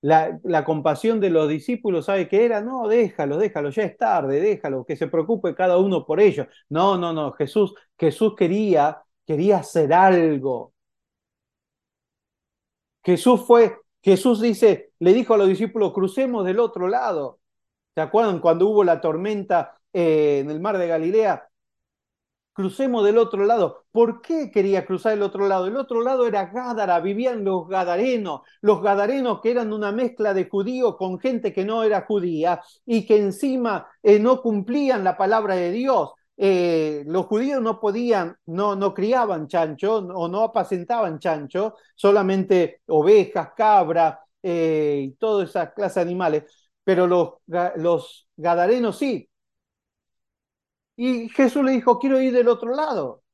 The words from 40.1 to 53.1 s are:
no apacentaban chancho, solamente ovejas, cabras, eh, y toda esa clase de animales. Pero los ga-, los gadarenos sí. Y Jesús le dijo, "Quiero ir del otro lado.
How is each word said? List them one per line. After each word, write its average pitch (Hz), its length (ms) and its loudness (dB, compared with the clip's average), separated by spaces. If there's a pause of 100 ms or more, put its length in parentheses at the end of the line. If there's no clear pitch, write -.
no 196 140 -2
apacentaban 190 800 -4
chancho, 175 560 -4 (180)
solamente 190 920 0
ovejas, 165 680 4
cabras, 170 600 2 (240)
eh, 156 680 -2
y - 40 -10
toda 208 320 -2
esa 170 280 -6
clase 190 280 -4
de 170 60 0
animales. 170 380 -2 (380)
Pero 180 240 2
los 175 280 2 (120)
ga-, 175 300 -4
los 165 600 -4
gadarenos 180 640 0
sí. 254 300 -4 (1700)
Y 240 340 -4
Jesús 269 340 2
le 262 80 2
dijo, 240 260 2
"Quiero 269 220 2
ir 262 120 2
del 247 160 4
otro 240 260 -2
lado. 233 480 -4 (120)